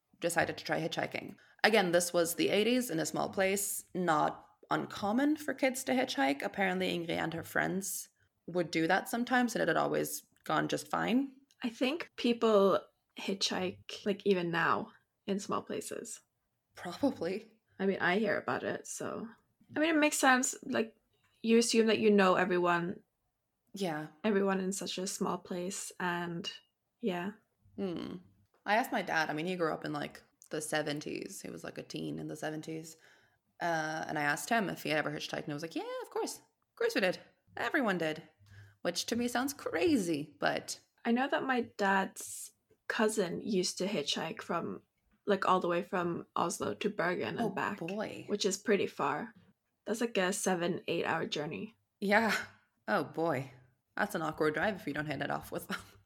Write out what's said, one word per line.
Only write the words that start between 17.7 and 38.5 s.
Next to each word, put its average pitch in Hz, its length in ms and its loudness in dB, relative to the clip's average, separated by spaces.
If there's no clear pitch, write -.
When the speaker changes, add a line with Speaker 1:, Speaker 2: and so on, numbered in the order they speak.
Speaker 2:
I 190 80 0
mean, 196 140 2
I 175 180 2
hear 202 200 2
about - 260 -2
it, - 240 -4
so. - 400 -8
I 294 40 0
mean, 311 100 4
it 320 80 4
makes 302 200 4
sense. 262 460 4
Like, 226 280 0
you 226 160 8
assume 226 280 6
that 220 140 4
you 220 100 6
know 190 240 8
everyone. 175 640 2
Speaker 1:
Yeah. 160 320 -4
Speaker 2:
Everyone 196 340 4
in 190 140 -2
such 185 260 -6
a 185 80 -4
small 185 320 -2
place, 180 640 -6
and, 175 500 -4
yeah. 180 300 -2
Speaker 1:
Hmm. 180 400 -6
I 208 100 2
asked 262 160 0
my 226 100 -2
dad, 160 280 0
I - 20 0
mean, 151 140 -2
he 185 100 -2
grew 160 160 0
up 160 120 -6
in, 151 80 -6
like, 147 280 -6
the 156 100 -4
seventies. 151 800 -4
He - 100 -12
was, 165 140 -12
like, - 140 -10
a - 40 -10
teen 156 360 -8
in 156 100 -8
the 156 80 -8
seventies. 156 600 -10
Uh, 160 480 -2
and 156 100 -4
I 147 40 -2
asked 147 280 -2
him 226 180 2
if 165 140 -8
he 147 80 -4
had 151 80 2
ever 147 120 -2
hitchhiked, 151 280 -6
and - 80 -8
he 156 80 -6
was 147 80 -6
like, 165 140 -10
"Yeah, 339 60 -4
of - 80 -14
course. 415 260 -4
Of - 400 -20
course 453 180 0
we 262 60 2
did. 185 180 2
Everyone 233 420 0
did." 160 240 -2